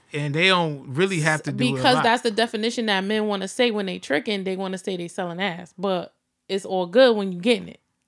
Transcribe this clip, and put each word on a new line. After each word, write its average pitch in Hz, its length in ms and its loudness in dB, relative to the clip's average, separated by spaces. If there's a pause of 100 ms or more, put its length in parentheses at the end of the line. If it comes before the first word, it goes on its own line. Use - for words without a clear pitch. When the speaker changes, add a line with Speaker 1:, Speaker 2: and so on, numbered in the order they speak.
(120)
Speaker 1:
and 147 240 -4
they 180 140 4
don't 151 440 0
really 180 280 0
have 156 220 2
to 147 100 -4
do 202 160 0
a 135 80 -2
Speaker 2:
Because 254 180 4
Speaker 1:
lot. 254 80 4
Speaker 2:
that's 240 200 2
the 233 80 0
definition 226 560 -2
that 190 180 0
men 214 220 -2
wanna 196 200 -4
say 247 240 0
when 208 140 -4
they 185 140 -6
tricking. 220 440 -2
They 185 140 -4
wanna 190 200 -6
say 185 200 -6
they 170 100 -8
selling 175 340 -8
ass, 175 360 -6
but 185 360 -2 (360)
it's 190 160 -4
all 185 220 -2
good 233 280 6
when 196 160 -2
you 175 80 -8
getting 190 300 0
it. - 100 -20 (280)